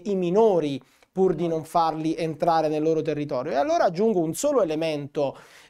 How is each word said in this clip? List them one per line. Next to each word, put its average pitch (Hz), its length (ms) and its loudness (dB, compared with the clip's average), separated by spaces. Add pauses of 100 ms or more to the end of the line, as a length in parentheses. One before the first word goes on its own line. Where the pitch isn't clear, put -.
i 202 100 -2
minori 180 640 2 (320)
pur 185 220 2
di 165 140 -2
non 160 160 -4
farli 160 520 0
entrare 160 520 0
nel 151 140 -2
loro 156 200 2
territorio. 147 500 -4
E 233 40 -2
allora 302 280 2
aggiungo 202 360 0
un 160 140 -2
solo 277 280 0
elemento, 151 760 -4 (340)